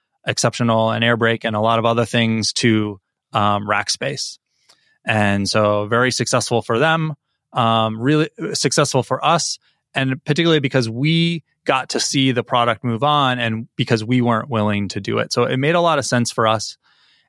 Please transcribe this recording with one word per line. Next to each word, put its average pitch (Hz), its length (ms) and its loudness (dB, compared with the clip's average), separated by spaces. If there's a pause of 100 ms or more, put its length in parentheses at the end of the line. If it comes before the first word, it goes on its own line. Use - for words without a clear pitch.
(280)
Exceptional 113 640 0
and 113 160 0
Airbrake 117 400 2
and 110 100 -2
a 107 60 0
lot 113 180 2
of 110 60 -2
other 117 180 2
things, 113 500 0
to, 107 460 0 (320)
um, 104 360 0
Rackspace. 104 720 -4 (640)
And 101 420 0
so 104 380 2
very 120 260 2
successful 120 520 -2
for 117 160 -2
them, 160 340 0 (400)
um, 113 480 0
really 151 280 2 (240)
successful 135 500 0
for 131 200 -4
us, 160 360 0 (340)
and 131 320 -2
particularly 160 340 2
because 131 300 0
we 165 540 0 (200)
got 131 260 0
to 123 100 -4
see 135 320 0
the 120 120 0
product 120 400 0
move 117 200 -2
on 143 340 0
and 113 380 -4
because 117 280 0
we 123 180 2
weren't 117 280 0
willing 104 400 0
to - 100 -8
do 113 200 -2
it. 113 120 -4
So 123 120 0
it 127 140 0
made 147 180 2
a 175 60 2
lot 165 180 2
of 127 60 -4
sense 120 260 0
for 113 160 0
us. 110 280 -2 (540)